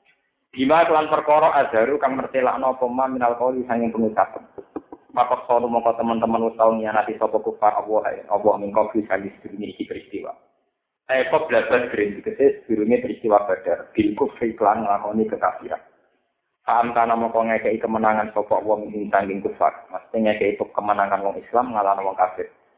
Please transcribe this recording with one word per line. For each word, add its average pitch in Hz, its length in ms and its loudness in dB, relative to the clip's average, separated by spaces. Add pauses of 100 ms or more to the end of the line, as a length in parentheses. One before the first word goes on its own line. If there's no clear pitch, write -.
(520)
Bima 147 320 4
kelan 156 240 2
perkara 151 440 4 (120)
azharu 120 320 2
kang 135 200 0
mertelakno 127 600 0
apa - 120 -2
ma 131 200 -2
minal 123 320 0
qauli 127 240 0
sanging 117 280 -2
pengucapan. 107 520 0 (720)
Maka 123 320 0
sono 120 160 2
mongko 117 320 0
teman-teman 113 560 0
wis - 80 -16
tau 113 160 4
ngianati 107 400 -2
sapa 107 240 0
kufar 104 400 0
Allah, 104 320 -2
ya, - 160 -10
Allah 104 320 2
min 101 120 -8
qabli 107 360 0
sanging 98 320 -4
sedurunge - 320 -12
iki - 160 -10
peristiwa. - 440 -12 (760)
Eh, 131 240 2
kok 156 160 0
blabar 120 400 2
green, 104 320 -4
dikese 135 480 0
sedurunge 113 320 2
peristiwa 104 480 2
Badar. 90 480 -2
Bil 104 160 2
kufri 110 400 -2
kelan 110 320 2
nglakoni 104 400 0
kekafiran. - 560 -4 (840)
Fa'am 120 260 2
kana 117 240 2
mongko 113 300 0
ngekei 110 340 0
kemenangan 110 560 0
sapa 104 240 0
Allah 107 240 0
min 104 240 -8
sanging 98 320 0
kufar. - 480 -2
Maksudnya 107 480 -2
ngekei 101 240 0
kemenangan 101 640 -2
wong 92 160 -4
Islam 123 320 -2
ngalahno 98 320 0
wong 95 140 -4
kafir. 90 340 -2 (260)